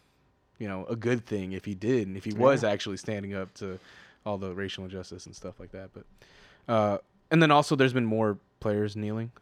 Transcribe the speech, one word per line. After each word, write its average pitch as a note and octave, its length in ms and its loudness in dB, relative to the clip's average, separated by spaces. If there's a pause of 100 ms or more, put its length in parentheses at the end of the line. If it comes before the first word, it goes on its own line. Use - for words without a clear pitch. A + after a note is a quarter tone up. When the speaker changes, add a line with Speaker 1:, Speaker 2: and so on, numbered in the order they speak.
(580)
Speaker 1:
you G#2+ 120 -8
know, F#2+ 180 -8
a A2+ 80 -4
good A#2 300 -2
thing F#2+ 260 -6
if F#2+ 140 -8
he G#2 100 -6
did G#2+ 320 0
and F#2+ 80 -10
if G2 80 -12
he G#2+ 100 -6
was B2 300 4
Speaker 2:
Yeah. G#2+ 60 2
Speaker 1:
actually G2+ 260 -2
standing G2+ 400 -8
up F#2 200 -8
to F#2+ 220 -10 (480)
all G#2 120 -4
the F#2+ 160 -6
racial F#2+ 320 -8
injustice F#2 400 -12
and F#2 100 -18
stuff - 240 -16
like F#2 140 -18
that. F#2+ 200 -16
But, G2+ 120 -18 (680)
uh, G#2 240 4 (320)
and E3 140 8
then D3+ 80 8
also D3 240 6
there's C3 160 6
been B2 140 0
more A2 320 2 (240)
players G#2 340 0
kneeling A2 460 -6